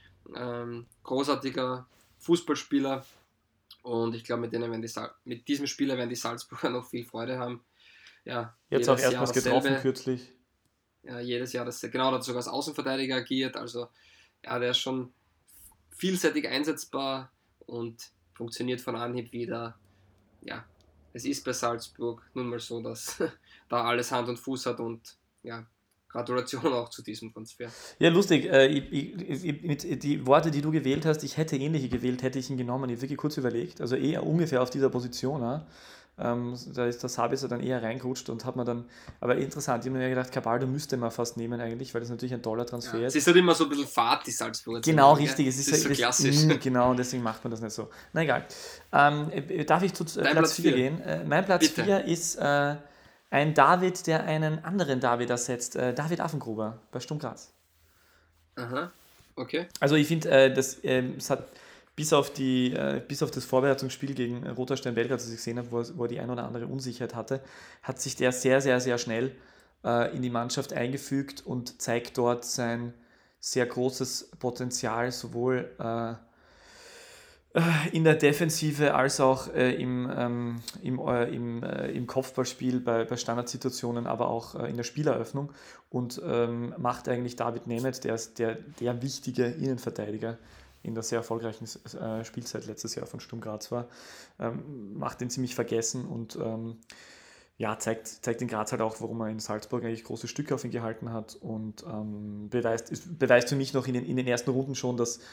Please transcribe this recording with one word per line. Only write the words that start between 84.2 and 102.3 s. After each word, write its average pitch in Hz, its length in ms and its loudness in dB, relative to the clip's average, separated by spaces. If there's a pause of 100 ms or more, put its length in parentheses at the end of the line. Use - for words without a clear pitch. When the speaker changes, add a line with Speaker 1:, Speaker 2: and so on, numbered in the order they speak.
Speaker 2:
auch, 117 280 -4
äh, 120 120 -4
in - 80 -6
der 120 80 -2
Spieleröffnung 143 680 -2 (380)
und, 123 340 -4
ähm, 120 540 0
macht 123 300 -2
eigentlich 123 280 -2
David 117 320 -4
Nemeth, 123 340 -2
der, 113 160 -2 (200)
der, 113 160 0 (260)
der 120 220 -2
wichtige 135 420 -2
Innenverteidiger 117 920 -4 (440)
in 117 120 -8
der 113 80 -4
sehr 117 160 -2
erfolgreichen, 113 480 -6 (320)
äh, 110 260 -6
Spielzeit - 420 -8
letztes 107 280 -10
Jahr - 120 -8
von 117 140 -12
Sturm 117 200 -12
Graz 107 320 -10
war, 120 160 -4 (520)
ähm, 120 580 -8
macht 135 220 -6
den 123 100 -4
ziemlich 123 240 -4
vergessen 117 520 -2
und, 117 300 -10
ähm, 113 420 -6 (800)
ja, 110 220 -2
zeigt, 113 300 -4
zeigt - 340 -4
in 123 60 -2
Graz 107 240 -4
halt 110 100 0
auch, 110 180 -2
warum 113 200 -6
er 110 80 -4
in 110 100 -6
Salzburg 110 460 -6
eigentlich 113 180 -6
große - 240 -10
Stücke 143 300 -4
auf 123 80 -6
ihn 117 80 -8
gehalten 113 400 -6
hat 110 240 -10
und, 110 520 -10
ähm, 104 640 -8